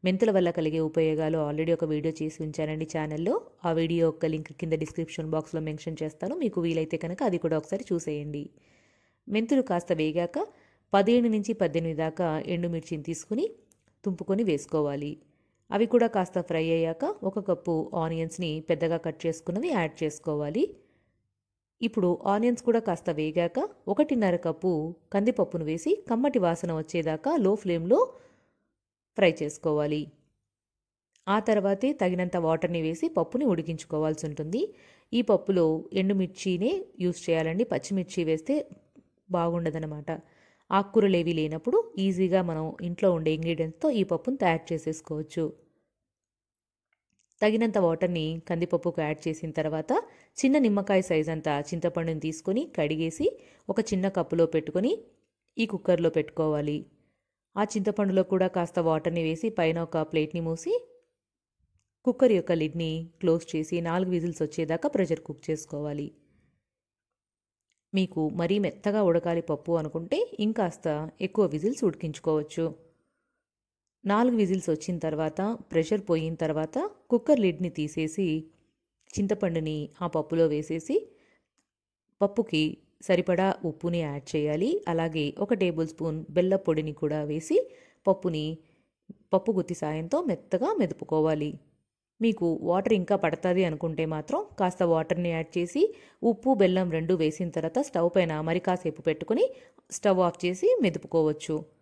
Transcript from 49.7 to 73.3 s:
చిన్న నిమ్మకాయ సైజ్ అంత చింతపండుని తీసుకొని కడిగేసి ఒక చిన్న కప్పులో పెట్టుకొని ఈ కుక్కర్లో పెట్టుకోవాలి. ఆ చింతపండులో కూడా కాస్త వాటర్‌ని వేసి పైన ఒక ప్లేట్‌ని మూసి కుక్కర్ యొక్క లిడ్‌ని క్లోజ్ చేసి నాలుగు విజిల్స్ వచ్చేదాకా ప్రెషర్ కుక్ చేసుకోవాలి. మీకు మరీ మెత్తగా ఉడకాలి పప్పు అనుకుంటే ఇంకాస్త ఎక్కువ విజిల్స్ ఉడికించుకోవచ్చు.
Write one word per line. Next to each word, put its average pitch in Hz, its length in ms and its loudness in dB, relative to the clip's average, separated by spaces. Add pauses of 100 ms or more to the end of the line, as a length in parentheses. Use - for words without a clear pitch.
చిన్న 269 200 4
నిమ్మకాయ 202 440 4
సైజ్ 160 280 0
అంత 160 200 -4 (140)
చింతపండుని 165 580 -2
తీసుకొని 190 500 -2
కడిగేసి 160 560 0 (420)
ఒక 196 100 0
చిన్న 196 300 0
కప్పులో 170 360 2
పెట్టుకొని 160 460 0 (680)
ఈ 226 80 2
కుక్కర్లో 175 440 2
పెట్టుకోవాలి. 151 680 -2 (800)
ఆ 202 80 0
చింతపండులో 202 600 2
కూడా 185 240 2
కాస్త 180 320 -2
వాటర్‌ని 165 440 0
వేసి 160 260 0
పైన 165 300 0
ఒక 165 220 -2
ప్లేట్‌ని 156 400 -2
మూసి 165 320 -4 (1300)
కుక్కర్ 247 280 4
యొక్క 180 180 2
లిడ్‌ని 160 400 0 (240)
క్లోజ్ 165 320 2
చేసి 156 340 -4
నాలుగు 180 300 -2
విజిల్స్ 170 300 -2
వచ్చేదాకా 160 460 -2
ప్రెషర్ 175 340 0
కుక్ - 220 -14
చేసుకోవాలి. 147 640 -6 (1900)
మీకు 185 280 0 (120)
మరీ 170 260 0
మెత్తగా 202 440 0
ఉడకాలి 170 380 2
పప్పు - 320 -4
అనుకుంటే 165 460 -2 (200)
ఇంకాస్త 208 480 -2 (340)
ఎక్కువ 190 240 0
విజిల్స్ 160 380 -2
ఉడికించుకోవచ్చు. 156 840 -2 (1400)